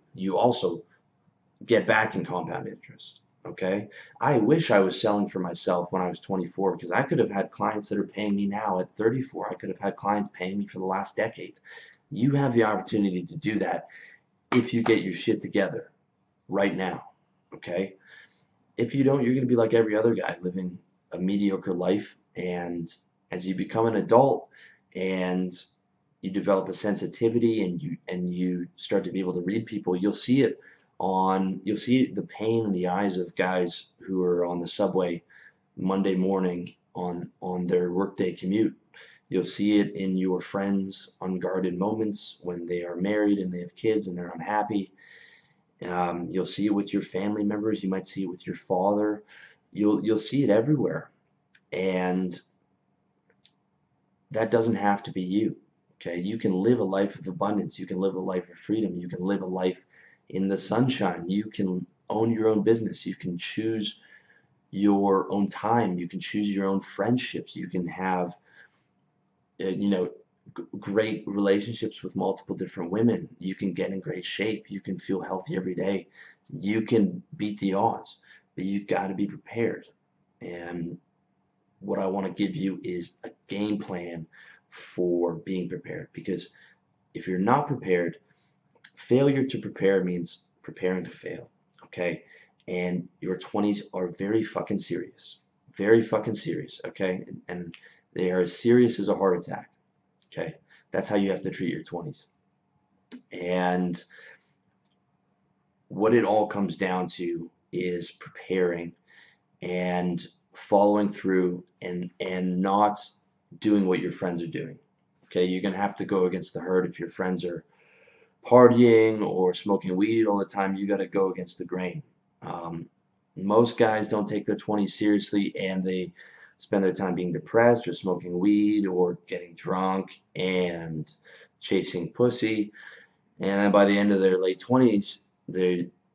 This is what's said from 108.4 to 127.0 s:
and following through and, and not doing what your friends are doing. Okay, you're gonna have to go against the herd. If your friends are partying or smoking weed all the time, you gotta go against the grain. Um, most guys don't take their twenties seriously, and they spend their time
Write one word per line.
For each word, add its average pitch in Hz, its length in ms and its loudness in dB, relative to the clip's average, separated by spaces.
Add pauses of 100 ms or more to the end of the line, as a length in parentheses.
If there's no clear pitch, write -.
and 90 600 -2 (280)
following 104 560 4
through 92 560 0 (180)
and, 90 280 -8 (100)
and 92 400 -2
not 101 400 4 (580)
doing 104 280 4
what 90 140 2
your 87 120 -4
friends 87 300 -4
are 85 60 -6
doing. - 300 -8 (460)
Okay, 90 200 2
you're 92 180 0
gonna 95 140 -2
have 101 200 -2
to 98 80 -6
go 92 220 2
against 90 280 -4
the 87 60 -8
herd. 90 280 2
If - 100 -12
your 85 120 -8
friends 92 340 -4
are 85 200 -8 (800)
partying 117 800 10
or 92 300 2
smoking 95 420 0
weed 110 300 4
all 101 120 2
the 98 60 0
time, 98 300 -2
you 101 120 -2
gotta 98 200 0
go 95 240 2
against 90 280 -8
the 90 60 -10
grain. 92 380 -6 (400)
Um, 85 460 -10 (480)
most 107 420 4
guys 107 300 2
don't 107 180 0
take 104 180 -4
their 104 120 0
twenties 104 380 -2
seriously, 104 640 2
and 95 260 -2
they 92 280 -4 (460)
spend 98 260 0
their 90 80 4
time 92 220 -2